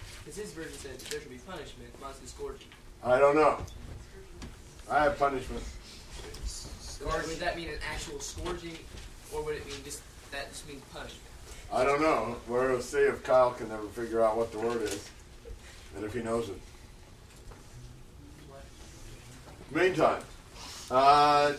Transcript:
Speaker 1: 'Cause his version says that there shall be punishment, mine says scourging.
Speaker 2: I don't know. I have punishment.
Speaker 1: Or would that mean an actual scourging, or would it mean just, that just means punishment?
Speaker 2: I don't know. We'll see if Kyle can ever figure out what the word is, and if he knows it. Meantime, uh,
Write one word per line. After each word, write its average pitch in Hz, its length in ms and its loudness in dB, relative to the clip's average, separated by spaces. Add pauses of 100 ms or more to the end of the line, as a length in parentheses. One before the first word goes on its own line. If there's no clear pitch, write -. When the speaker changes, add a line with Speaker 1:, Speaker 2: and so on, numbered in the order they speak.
(240)
Speaker 1:
'Cause 156 120 -12
his 202 160 -10
version 156 260 -10
says 131 240 -12
that - 80 -12
there - 100 -8
shall 123 100 -16
be 123 140 -14
punishment, 135 460 -14 (100)
mine 135 180 -12
says 127 120 -14
scourging. - 380 -12 (360)
Speaker 2:
I 127 140 6
don't 143 180 10
know. 151 220 6 (1300)
I 147 120 6
have 143 140 4
punishment. 127 460 0 (1400)
Speaker 1:
Or 156 100 -2
would 160 240 -4
that 175 160 -2
mean 165 140 -8
an 151 80 -8 (120)
actual 147 300 -8
scourging, 170 560 -8 (560)
or 151 100 -4
would 151 140 -4
it - 100 -10
mean 139 180 -10
just, 143 180 -10 (280)
that 139 200 -10
just - 180 -14
means 139 140 -12 (100)
punishment? 135 300 -12 (500)
Speaker 2:
I 120 100 4
don't 143 200 4
know. 117 340 2 (100)
We'll 123 360 2
see 143 160 -2
if 131 260 4
Kyle 127 280 8
can 110 180 -8
ever 110 160 -6
figure 113 360 0
out 110 140 6
what 113 160 0
the 107 60 -6
word 117 240 0
is, 101 260 -4 (880)
and 104 80 -8
if 104 80 -6
he 120 80 -4
knows 113 300 -2
it. - 100 -10 (3250)
Meantime, 175 480 4 (680)
uh, 143 680 8